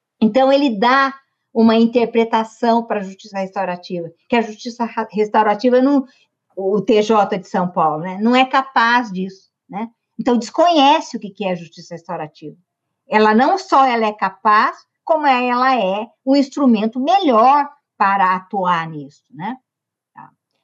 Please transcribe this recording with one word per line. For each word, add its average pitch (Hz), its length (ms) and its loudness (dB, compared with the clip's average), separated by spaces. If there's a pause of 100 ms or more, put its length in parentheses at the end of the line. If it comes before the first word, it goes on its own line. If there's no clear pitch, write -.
(200)
Então, 262 340 4
ele 277 260 0
dá 262 340 2 (400)
uma 226 220 4
interpretação 226 1080 0
para 214 160 -6
a - 20 -10
justiça 196 340 -14
restaurativa, 180 720 -8 (200)
que 247 80 0
a 226 40 2
justiça 226 440 -10
ra-, 226 260 -8
restaurativa, 214 680 0
não, 269 240 0 (500)
o 196 240 -2
T 208 220 2
J 208 360 0
de 180 120 -12
São 185 180 -2
Paulo, 156 360 -2
né, 185 180 -10
não 233 120 2
é 262 120 4
capaz 247 680 0
disso, 185 400 -10 (180)
né? 220 200 -10 (280)
Então, 240 200 0
desconhece 302 800 2
o - 20 -12
que 196 120 -14
que 208 120 -12
é 185 80 -4
a 180 40 -4
justiça 170 400 -16
restaurativa. 160 600 -14 (500)
Ela 214 300 2
não 311 220 2
só 277 280 2
ela 233 200 0
é 208 80 -4
capaz, 214 640 0 (260)
como 311 240 0
ela 247 480 0
é 208 320 -2 (180)
um 269 120 2
instrumento 254 640 0
melhor 277 680 2 (280)
para 196 380 0
atuar 180 540 -4
nisso, 147 420 -16
né? 247 260 -12 (560)
Tá. - 160 -20 (340)